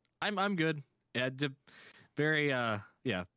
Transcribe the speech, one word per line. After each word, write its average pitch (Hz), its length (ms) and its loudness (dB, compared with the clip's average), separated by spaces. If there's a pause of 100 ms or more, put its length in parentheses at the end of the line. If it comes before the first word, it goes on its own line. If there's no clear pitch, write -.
(220)
I'm, 196 180 -2
I'm 196 160 0
good. 160 280 0 (300)
Yeah, 127 220 0
d-, 139 140 0 (640)
very, 147 380 2
uh, 117 240 2 (260)
yeah, 92 220 -2 (120)